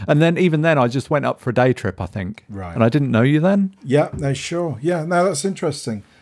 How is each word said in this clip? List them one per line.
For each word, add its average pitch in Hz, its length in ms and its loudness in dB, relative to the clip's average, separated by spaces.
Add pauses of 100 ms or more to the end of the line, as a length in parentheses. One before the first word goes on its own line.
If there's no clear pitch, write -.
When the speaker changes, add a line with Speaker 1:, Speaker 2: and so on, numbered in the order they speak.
Speaker 1:
And 147 140 4
then, 165 160 4
even 160 240 2
then, 160 160 2
I 127 120 4
just 123 200 -4
went 143 160 0
up 123 160 -4
for - 80 -4
a 113 60 -2
day 127 180 4
trip, - 260 -4
I 95 80 -6
think. 92 440 -10
Speaker 2:
Right. 90 240 -12
Speaker 1:
And 113 100 2
I 117 60 4
didn't 139 200 0
know 117 120 4
you 147 180 2
then? 196 420 2
Speaker 2:
Yeah, 147 360 0
no, 139 160 -2
sure. 170 480 -6
Yeah, 165 240 -2
no, 175 180 0
that's 190 220 -2
interesting. 143 560 -4 (200)